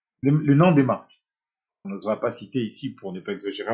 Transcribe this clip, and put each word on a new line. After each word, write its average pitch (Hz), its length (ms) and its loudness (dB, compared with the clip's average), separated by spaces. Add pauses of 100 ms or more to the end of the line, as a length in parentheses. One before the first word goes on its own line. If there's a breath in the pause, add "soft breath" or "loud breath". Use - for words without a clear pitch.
(220)
le, 139 100 4
le 147 240 4
nom 175 160 6
des 143 120 6
marques. - 380 -4 (640)
On 98 60 -12
n'osera 101 300 -4
pas 120 120 -2
citer 117 320 -6
ici 110 320 -8
pour 95 180 -10
ne 92 60 -10
pas 101 140 -8
exagérer 98 400 -8